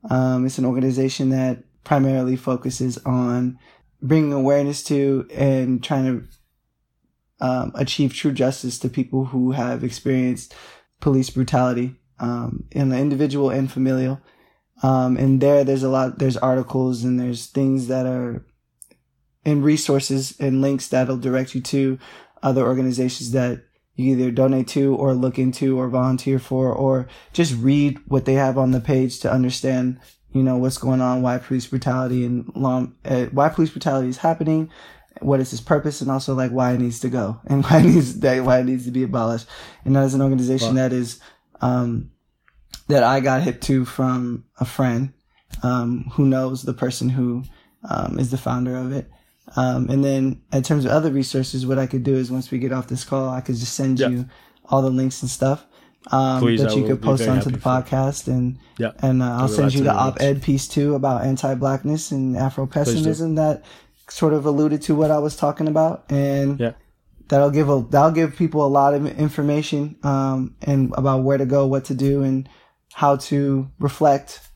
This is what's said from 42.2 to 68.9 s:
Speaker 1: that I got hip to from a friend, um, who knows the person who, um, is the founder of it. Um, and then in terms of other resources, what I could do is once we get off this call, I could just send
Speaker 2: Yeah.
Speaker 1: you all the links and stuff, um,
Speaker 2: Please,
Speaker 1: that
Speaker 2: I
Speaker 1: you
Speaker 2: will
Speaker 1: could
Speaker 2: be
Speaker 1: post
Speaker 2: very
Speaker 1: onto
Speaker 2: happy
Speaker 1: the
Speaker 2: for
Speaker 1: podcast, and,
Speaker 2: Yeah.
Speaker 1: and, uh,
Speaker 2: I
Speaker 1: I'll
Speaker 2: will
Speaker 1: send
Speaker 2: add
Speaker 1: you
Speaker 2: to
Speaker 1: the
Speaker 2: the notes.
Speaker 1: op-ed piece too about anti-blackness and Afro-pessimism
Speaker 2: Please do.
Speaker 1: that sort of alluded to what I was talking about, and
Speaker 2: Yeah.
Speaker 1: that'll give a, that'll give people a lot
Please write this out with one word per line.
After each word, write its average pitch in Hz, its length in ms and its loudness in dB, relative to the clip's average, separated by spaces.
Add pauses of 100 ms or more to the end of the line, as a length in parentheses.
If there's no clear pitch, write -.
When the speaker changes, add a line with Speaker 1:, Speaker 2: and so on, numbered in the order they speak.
Speaker 1:
that 143 140 6
I 131 180 4
got 131 220 2
hip 127 200 -4
to 131 240 0
from 127 580 -2 (160)
a 127 60 0
friend, 127 480 -2 (480)
um, 120 500 -2
who 139 140 4
knows 131 380 0
the 127 100 -4
person 127 340 -2
who, 127 360 -2 (440)
um, - 300 -4
is 123 120 -2
the 131 60 -4
founder 123 400 -4
of 127 160 -6
it. 139 180 -8 (440)
Um, 127 340 0
and 139 160 2
then 135 380 -2 (100)
in 135 120 2
terms 147 200 2
of 123 60 0
other 156 200 2
resources, 135 560 -2
what 131 120 0
I 131 80 0
could 127 160 -4
do 135 140 2
is 127 160 -2
once 131 180 -6
we 131 80 -4
get 127 140 -4
off 127 160 -6
this 127 160 -6
call, 135 260 -4
I 127 100 -6
could 127 160 -4
just 117 180 -6
send 131 260 0
Speaker 2:
Yeah. 131 80 2
Speaker 1:
you 123 180 -4 (400)
all 135 160 2
the 131 80 0
links 131 320 -2
and 131 80 -4
stuff, 139 340 -2 (460)
um, 131 300 0
Speaker 2:
Please, 117 200 2
Speaker 1:
that 110 120 2
Speaker 2:
I - 20 0
Speaker 1:
you 107 80 2
Speaker 2:
will 107 80 0
Speaker 1:
could 131 100 0
Speaker 2:
be - 60 -4
Speaker 1:
post 135 160 2
Speaker 2:
very 113 80 0
Speaker 1:
onto 131 200 2
Speaker 2:
happy 123 40 -4
Speaker 1:
the - 80 -8
Speaker 2:
for 131 60 0
Speaker 1:
podcast, 131 580 -2
and, 127 320 -2 (180)
Speaker 2:
Yeah. 113 220 -4
Speaker 1:
and, 127 240 2
uh, 123 40 0
Speaker 2:
I - 100 -2
Speaker 1:
I'll 123 60 -2
Speaker 2:
will 131 60 2
Speaker 1:
send 139 200 2
Speaker 2:
add 131 60 0
Speaker 1:
you 139 40 2
Speaker 2:
to 135 60 2
Speaker 1:
the 139 80 4
Speaker 2:
the 127 120 2
notes. 131 180 -2
Speaker 1:
op-ed 139 200 2
piece 135 260 0
too 147 280 0
about 131 280 0
anti-blackness 135 840 -2
and 131 260 0
Afro-pessimism 135 680 0
Speaker 2:
Please 156 160 0
do. 160 160 -2
Speaker 1:
that 156 280 0 (440)
sort 156 260 0
of 143 120 0
alluded 151 360 2
to 151 140 0
what 156 160 4
I 151 80 2
was 147 160 -2
talking 147 320 0
about, 160 420 0
and 139 480 0
Speaker 2:
Yeah. 117 140 -2 (560)
Speaker 1:
that'll 143 220 6
give 143 180 2
a, 135 220 2
that'll 147 220 6
give 160 240 0
people 151 300 0
a 135 140 2
lot 143 140 4